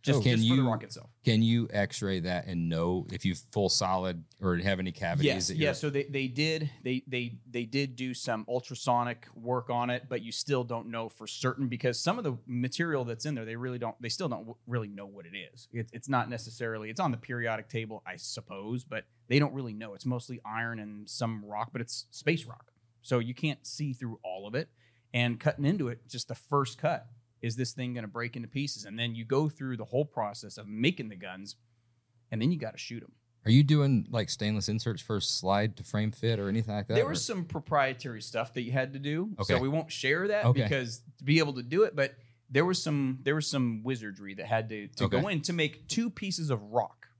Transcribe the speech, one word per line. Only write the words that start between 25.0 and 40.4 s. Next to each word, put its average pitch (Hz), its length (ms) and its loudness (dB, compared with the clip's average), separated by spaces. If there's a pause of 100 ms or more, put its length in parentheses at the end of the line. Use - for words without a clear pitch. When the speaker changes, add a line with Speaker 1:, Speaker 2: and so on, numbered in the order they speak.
Speaker 1:
And 120 240 4
cutting 143 260 2
into 156 220 2
it, 120 200 -8
just - 200 -8
the 117 80 -8
first 139 420 0
cut, - 300 0 (340)
is 117 160 -2
this 127 160 -2
thing 123 200 -4
gonna 113 140 -6
break 117 280 -6
into 117 120 -8
pieces? 135 380 -4
And 104 120 -8
then 117 160 -2
you 117 100 -6
go 135 260 2
through 131 280 -6
the 107 80 -6
whole 139 200 0
process 104 520 -6
of 101 100 -14
making 117 420 2
the 101 60 -14
guns, 95 420 -12 (720)
and 110 100 -2
then 147 100 4
you 175 60 0
gotta 113 200 -8
shoot - 260 -10
'em. - 80 -20 (340)
Speaker 2:
Are 110 60 8
you 135 120 12
doing, 139 460 6
like, 113 220 0
stainless 107 360 0
inserts 107 340 -2
for 107 160 0
a 92 40 0
slide 101 560 2
to - 60 -12
frame 107 280 0
fit 113 280 0
or 101 100 -2
anything 110 240 0
like 104 140 -4
that, 110 80 0
Speaker 1:
There 240 100 6
Speaker 2:
or? 285 40 -2
Speaker 1:
was - 140 0
some 180 220 -2
proprietary 131 800 0
stuff 117 320 -2
that 127 80 -2
you 117 80 -4
had 131 220 0
to 135 60 -8
do, 160 440 -2
so - 120 2
Speaker 2:
Okay. 123 60 4
Speaker 1:
we 135 80 2
won't 156 220 0
share 160 380 0
that 208 160 2